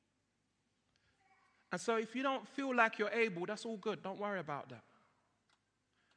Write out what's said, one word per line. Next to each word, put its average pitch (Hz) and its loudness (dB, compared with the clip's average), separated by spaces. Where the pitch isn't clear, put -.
And 180 -2
so 226 2
if 220 -2
you 254 0
don't 262 2
feel 269 0
like 226 6
you're 208 2
able, 208 2
that's 202 -6
all 226 -4
good. 185 -4
Don't 190 -6
worry 202 -2
about 147 -6
that. 117 -14